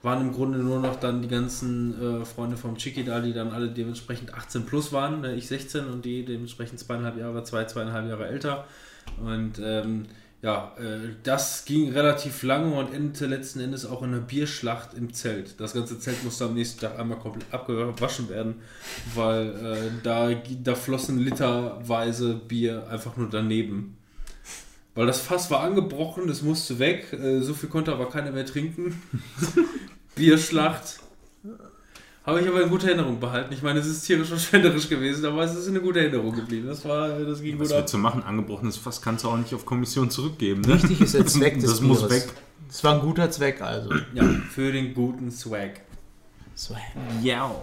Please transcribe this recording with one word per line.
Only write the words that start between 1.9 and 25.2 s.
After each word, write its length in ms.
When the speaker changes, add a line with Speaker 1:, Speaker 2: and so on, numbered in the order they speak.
Speaker 1:
äh, 40
Freunde 320
vom 200
Chicky 280
da, 160
die 120
dann 180
alle 180
dementsprechend 680
achtzehn 300
plus 280
waren, 300
ne, 120
ich 140
sechzehn 400
und 160
die 200
dementsprechend 540
zweieinhalb 380
Jahre, 280
zwei, 200
zweieinhalb 440
Jahre 200
älter 360
und, 380
ähm, 440
ja, 380
äh, 360
das 400
ging 260
relativ 540
lange 320
und 180
endete 320
letzten 320
Endes 280
auch 180
in 60
einer 100
Bierschlacht 760
im 180
Zelt. 460
Das 140
ganze 260
Zelt 240
musste 220
am 100
nächsten 260
Tag 160
einmal 220
komplett 340
abgewaschen 760
werden, 260
weil, 320
äh, 420
da, 260
da 140
flossen 420
literweise 1160
Bier 540
einfach 280
nur 120
daneben. 680
Weil 140
das 120